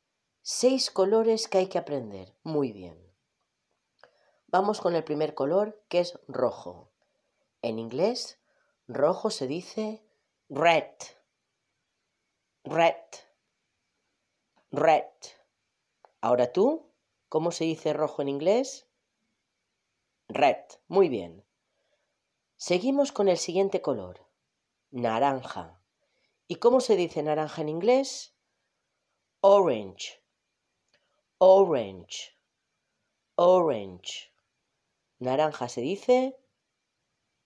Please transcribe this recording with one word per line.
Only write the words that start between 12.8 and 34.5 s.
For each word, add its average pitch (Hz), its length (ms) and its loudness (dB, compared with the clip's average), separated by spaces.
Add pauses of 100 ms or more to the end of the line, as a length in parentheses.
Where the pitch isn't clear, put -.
Red. 147 400 2 (1080)
Ahora 123 320 2
tú, 269 400 0 (340)
¿cómo 165 240 -2
se 165 140 -6
dice 160 260 -2
rojo 147 300 -4
en 139 80 -2
inglés? 185 580 -2 (1400)
Red. 139 340 2 (240)
Muy 180 220 4
bien. 92 360 -8 (1120)
Seguimos 269 560 0
con 202 160 0
el 175 100 4
siguiente 190 440 -2
color, 98 440 -8 (640)
naranja. 120 920 -2 (640)
¿Y 170 80 -8
cómo 247 240 4
se 233 160 2
dice 170 260 -2
naranja 151 400 -4
en 151 80 -6
inglés? 240 640 -2 (1080)
Orange. 151 800 2 (1120)
Orange. 156 1000 4 (1000)
Orange. 147 1000 0 (840)